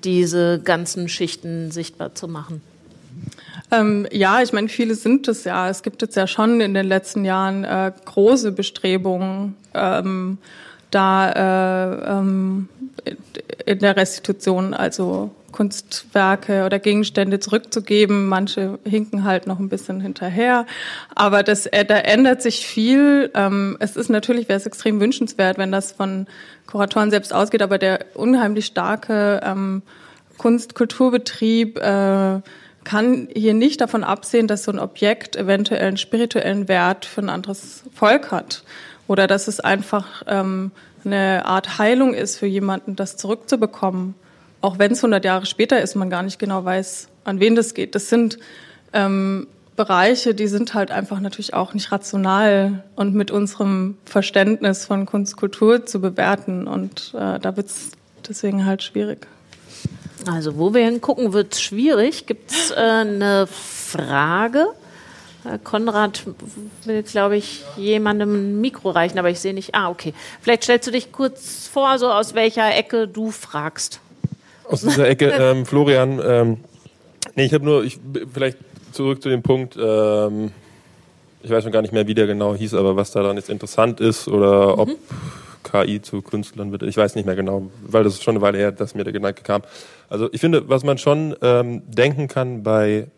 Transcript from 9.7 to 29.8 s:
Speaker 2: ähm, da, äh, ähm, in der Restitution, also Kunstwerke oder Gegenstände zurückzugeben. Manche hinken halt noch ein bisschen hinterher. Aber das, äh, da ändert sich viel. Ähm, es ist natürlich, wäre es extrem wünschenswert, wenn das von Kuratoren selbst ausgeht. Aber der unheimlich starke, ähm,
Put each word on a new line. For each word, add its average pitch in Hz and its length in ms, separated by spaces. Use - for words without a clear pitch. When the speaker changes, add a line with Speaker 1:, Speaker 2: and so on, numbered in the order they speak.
Speaker 2:
ähm, 190 640
da, 190 420
äh, - 280
ähm, 190 500
in 196 140
der 196 180
Restitution, 190 760
also 190 580
Kunstwerke 196 1120
oder 196 140
Gegenstände 202 600
zurückzugeben. 208 880
Manche 196 580
hinken 214 380
halt 185 220
noch 185 140
ein 196 100
bisschen 190 300
hinterher. 202 680
Aber 202 300
das, 208 240
äh, 208 180
da 208 120
ändert 254 440
sich 233 240
viel. 277 720
Ähm, 196 440
es 208 160
ist - 140
natürlich, 233 380
wäre 196 100
es 196 80
extrem 214 340
wünschenswert, 196 580
wenn 190 140
das 196 200
von 190 360
Kuratoren 208 460
selbst 202 220
ausgeht. 208 280
Aber 196 160
der 190 280
unheimlich 214 520
starke, 202 760
ähm, 190 400